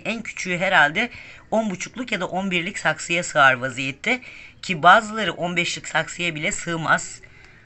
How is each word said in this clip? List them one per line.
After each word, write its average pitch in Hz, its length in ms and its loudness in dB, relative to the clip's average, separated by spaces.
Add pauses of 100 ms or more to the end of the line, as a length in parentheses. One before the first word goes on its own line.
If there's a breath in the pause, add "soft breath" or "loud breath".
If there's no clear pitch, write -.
en 113 180 -6
küçüğü - 340 -6
herhalde 185 520 4 (420 loud breath)
on 214 180 0
buçukluk 233 420 -8
ya 196 80 -4
da 185 80 -4
on 190 240 -4
birlik 180 280 -2
saksıya 170 440 -2
sığar 135 300 6
vaziyette. 135 680 -4 (400 loud breath)
Ki 160 220 -4
bazıları 214 500 6
on 175 220 -4
beşlik 175 320 -2
saksıya 160 480 -2
bile 160 160 -4
sığmaz. 165 680 -2 (440 loud breath)